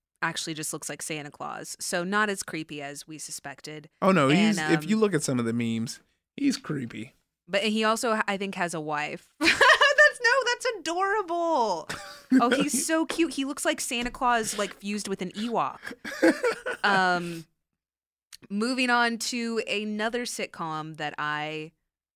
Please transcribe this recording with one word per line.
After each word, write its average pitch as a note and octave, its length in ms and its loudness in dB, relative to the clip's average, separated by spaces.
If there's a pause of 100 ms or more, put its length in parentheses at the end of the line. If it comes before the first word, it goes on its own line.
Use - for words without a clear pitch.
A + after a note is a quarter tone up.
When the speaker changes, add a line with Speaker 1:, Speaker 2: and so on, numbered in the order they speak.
(220)
Speaker 1:
actually E3 320 -4
just D3+ 180 -6
looks D#3 160 -8
like D3 140 -10
Santa D3 300 -8
Claus, - 480 -12
so F3 240 -2
not G#3 260 2
as G3 140 -4
creepy D#3 360 -8
as C#3+ 280 -12
we D#3 100 -14
suspected. D3+ 720 -14 (140)
Speaker 2:
Oh, F#3+ 80 6
no, D3 180 6
Speaker 1:
And, D3+ 80 6
Speaker 2:
he's, G#3 220 4
if D#3 220 2
Speaker 1:
um, D3+ 60 -10
Speaker 2:
you G#3+ 100 2
look G#3 180 4
at D3 80 2
some C3 160 0
of A#2+ 60 0
the A2+ 80 0
memes, A#2 460 -2 (360)
he's C#4 220 0
creepy. B2 580 -8 (320)
Speaker 1:
But G3 160 -2
he A3 200 0
also, A3 440 2
I G3+ 100 -2
think, G3 180 -4
has F3 200 -2
a D#3+ 60 -4
wife. D3+ 520 -6
<laughs> - 60 -20
That's, C#5 840 6
no, A#4+ 280 4
that's A#4+ 140 -4 (140)
adorable. E4 1080 0 (500)
Oh, A#3+ 120 6
he's C#4+ 340 2
Speaker 2:
<laughs> - 20 -2
Speaker 1:
so D#4+ 200 2
cute. E4 260 0
He C4+ 120 -2
looks C#4+ 200 -6
like D#4 160 0
Santa A#3+ 300 -4
Claus, A3 480 0
like, G3+ 200 -4
fused G3+ 280 -6
with G3 160 -4
an F3+ 80 -6
Ewok. G3+ 480 -2 (420)
Speaker 2:
<laughs> - 640 2
Speaker 1:
Um, F3+ 600 2 (1040)
moving B3 440 0
on A#3+ 260 2
to A#3 500 -4
another G#3+ 580 -4
sitcom D#3+ 720 -8
that D3+ 200 -6
I D3+ 540 -6 (440)